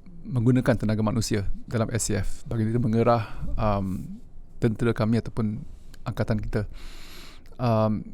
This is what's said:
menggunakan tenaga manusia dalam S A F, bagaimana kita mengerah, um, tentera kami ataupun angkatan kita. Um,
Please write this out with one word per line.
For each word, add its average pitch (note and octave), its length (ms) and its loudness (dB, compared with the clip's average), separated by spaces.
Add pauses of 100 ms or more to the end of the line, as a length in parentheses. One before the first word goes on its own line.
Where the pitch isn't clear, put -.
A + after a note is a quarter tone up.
(280)
menggunakan B2 560 4
tenaga G#2+ 160 2
manusia G#2+ 480 0 (160)
dalam A2+ 240 0
S A2+ 240 -2
A G2+ 80 0
F, - 240 0
bagaimana A2+ 320 0
kita B2 80 2
mengerah, A#2 380 4 (340)
um, G2+ 480 0 (560)
tentera A#2 320 2
kami A2+ 240 2
ataupun A2 480 -2 (400)
angkatan A2 400 0
kita. A2 240 -2 (880)
Um, A2 580 2